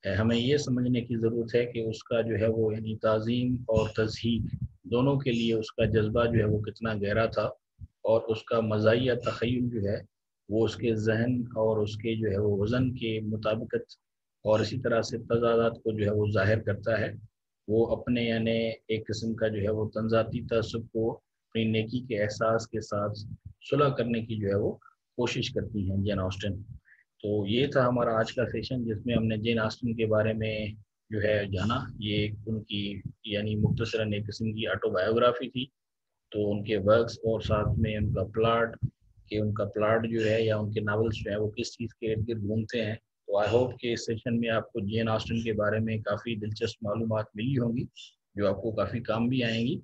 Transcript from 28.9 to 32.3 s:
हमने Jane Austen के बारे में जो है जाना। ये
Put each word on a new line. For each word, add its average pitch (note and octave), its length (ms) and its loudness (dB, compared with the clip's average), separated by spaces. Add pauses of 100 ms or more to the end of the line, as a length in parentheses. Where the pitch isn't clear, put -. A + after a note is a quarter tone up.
हमने A2 240 2
Jane A2+ 200 0
Austen A2 360 -2
के A2+ 120 0
बारे G#2+ 260 4
में G#2+ 440 -4 (360)
जो G#2+ 80 -2
है G2+ 320 2
जाना। A2 480 -2
ये G#2 360 0 (120)